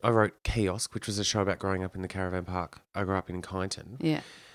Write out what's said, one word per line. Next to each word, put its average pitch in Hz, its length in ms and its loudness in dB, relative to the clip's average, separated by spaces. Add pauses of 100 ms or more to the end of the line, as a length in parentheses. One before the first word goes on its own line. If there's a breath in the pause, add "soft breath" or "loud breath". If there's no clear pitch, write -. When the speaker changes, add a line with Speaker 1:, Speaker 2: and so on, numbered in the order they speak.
Speaker 1:
I 120 80 4
wrote 110 340 4
Kiosk, 95 500 0
which - 120 -8
was 101 120 -2
a 104 60 0
show 104 180 2
about 95 160 0
growing 95 260 0
up 92 100 -6
in 92 60 -6
the 92 80 -4
caravan 90 380 -2
park 90 340 -4 (140)
I 98 100 -2
grew 95 120 2
up 92 120 -2
in, 90 80 -6
in 87 60 -6
Kyneton, 95 580 -6
Speaker 2:
Yeah. 156 220 0 (320 loud breath)